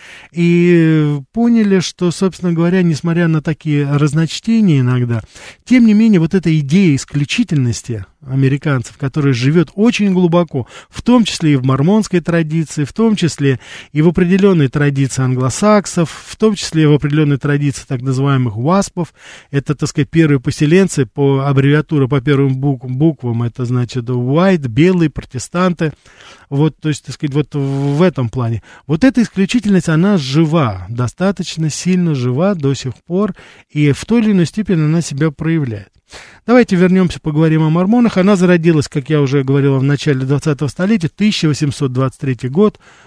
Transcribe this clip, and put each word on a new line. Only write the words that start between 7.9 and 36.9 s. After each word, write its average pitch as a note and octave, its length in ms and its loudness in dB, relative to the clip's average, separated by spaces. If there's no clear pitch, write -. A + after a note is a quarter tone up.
американцев, C3+ 720 -2
которая C#3 340 -2
живет C#3+ 420 0
очень G#3 380 0
глубоко, F3 540 0
в - 120 -16
том A#3+ 220 4
числе - 280 -2
и C#3+ 40 2
в B2+ 80 -2
мормонской E3+ 560 0
традиции, D#3+ 640 -4
в - 80 -10
том A3+ 240 0
числе C#3 440 -2
и D3+ 100 0
в E3 60 4
определенной F3+ 600 2
традиции C#3 540 -2
англосаксов, C#3+ 880 0
в - 100 -18
том G#3+ 180 0
числе D#3+ 300 -2
и - 20 4
в D3 60 4
определенной D3 460 0
традиции C#3+ 480 -4
так B2 160 -8
называемых C3 540 -2
васпов, E3+ 580 -2
это, C3+ 240 -2
так D3 120 -4
сказать, - 220 -4
первые D3+ 300 2
поселенцы, D3+ 680 0
по C#3 400 0
аббревиатуре, C#3+ 600 0
по C#3 120 0
первым C3+ 360 0
бук-, C3 300 -4
буквам, B2+ 580 -2
это, A#2 200 -6
значит, B2 440 -4
white, C#3 580 0
белые, D#3+ 440 2
протестанты, E3+ 800 -4
вот, D3 300 0
то D#3 80 -6
есть, D3+ 160 -4
так C3 100 -12
сказать, C#3 200 -6
вот D3 200 -4
в C#3 480 -2
этом C#3 280 0
плане. A#2 320 -4
Вот D#3+ 160 0
эта B3+ 180 4
исключительность, G3 640 0
она F3 300 2
жива, C3+ 720 0
достаточно D#3 800 -4
сильно F3 460 -2
жива C3 380 0
до C#3 200 -2
сих B2+ 200 -8
пор, G3 280 -4
и D3 220 2
в - 120 -6
той A#3 180 2
или G#3+ 100 2
иной F3 140 2
степени F#3 360 -2
она D#3 200 0
себя D3+ 280 -2
проявляет. C#3 600 -4
Давайте A3+ 300 2
вернемся, F3+ 440 2